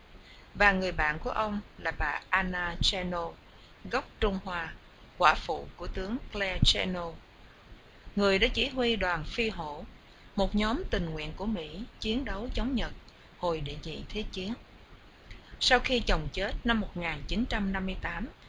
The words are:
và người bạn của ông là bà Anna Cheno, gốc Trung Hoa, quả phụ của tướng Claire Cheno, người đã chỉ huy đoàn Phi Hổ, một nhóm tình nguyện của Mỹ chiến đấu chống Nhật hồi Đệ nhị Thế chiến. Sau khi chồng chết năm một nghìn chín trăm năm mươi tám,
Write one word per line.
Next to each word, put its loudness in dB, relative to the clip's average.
và 8
người 2
bạn 0
của -4
ông -2
là -4
bà -2
Anna 0
Cheno, 0
gốc 0
Trung 4
Hoa, -6
quả 8
phụ -4
của -10
tướng -2
Claire -2
Cheno, 2
người 4
đã 6
chỉ 0
huy 0
đoàn 0
Phi -2
Hổ, -6
một 2
nhóm 2
tình 0
nguyện -6
của -6
Mỹ -4
chiến 0
đấu -4
chống 0
Nhật 0
hồi 0
Đệ -6
nhị -6
Thế -2
chiến. -4
Sau 6
khi 2
chồng 2
chết -2
năm 4
một -4
nghìn -4
chín 0
trăm 0
năm -2
mươi -4
tám, -4